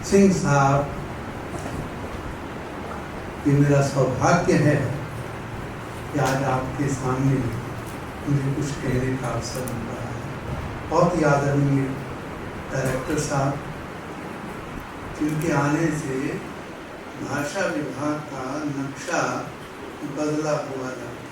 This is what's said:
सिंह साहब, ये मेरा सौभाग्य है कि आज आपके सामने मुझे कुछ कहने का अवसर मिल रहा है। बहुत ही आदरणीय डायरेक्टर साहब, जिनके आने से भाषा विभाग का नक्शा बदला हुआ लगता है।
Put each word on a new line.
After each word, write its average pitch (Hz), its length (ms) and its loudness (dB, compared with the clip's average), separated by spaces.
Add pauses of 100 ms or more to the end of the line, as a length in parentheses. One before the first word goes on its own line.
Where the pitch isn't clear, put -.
सिंह 196 280 8
साहब, 143 560 6 (2500)
ये 143 60 6
मेरा 143 300 8
सौभाग्य 143 800 4
है 147 100 8 (1400)
कि 147 60 0
आज 139 280 2
आपके 135 480 0
सामने 131 420 2 (880)
मुझे 139 280 4
कुछ - 180 -2 (100)
कहने 127 340 0
का 120 120 -2
अवसर 120 420 -4
मिल 113 160 -4
रहा - 220 -6
है। - 840 -6
बहुत 175 260 6
ही 156 80 4
आदरणीय 139 640 4 (840)
डायरेक्टर 135 460 0
साहब, 139 340 2 (1700)
जिनके 156 320 2
आने 147 340 4 (140)
से 131 180 -2 (1040)
भाषा - 460 -2
विभाग 151 480 -2 (160)
का 135 120 -6 (220)
नक्शा 139 560 -2 (960)
बदला 151 420 0
हुआ 131 280 -6
लगता 120 200 -8
है। - 240 -10